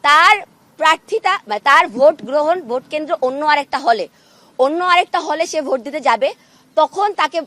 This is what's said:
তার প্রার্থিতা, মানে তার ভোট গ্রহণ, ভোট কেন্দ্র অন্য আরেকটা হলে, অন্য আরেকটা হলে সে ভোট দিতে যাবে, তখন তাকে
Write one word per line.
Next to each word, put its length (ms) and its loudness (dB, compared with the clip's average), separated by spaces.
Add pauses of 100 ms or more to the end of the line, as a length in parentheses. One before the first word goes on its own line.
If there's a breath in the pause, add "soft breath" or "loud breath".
তার 320 4 (440)
প্রার্থিতা, 540 0 (140)
মানে 220 -6
তার 140 6 (120)
ভোট 220 4 (120)
গ্রহণ, 280 0 (120)
ভোট 220 -6
কেন্দ্র 200 -6 (160)
অন্য 140 -6 (120)
আরেকটা 320 -2
হলে, 200 0 (540 soft breath)
অন্য 200 0 (140)
আরেকটা 340 2
হলে 240 -2
সে 160 -4
ভোট 200 -2
দিতে 120 -8 (100)
যাবে, 200 0 (500 soft breath)
তখন 280 0 (120)
তাকে 280 -2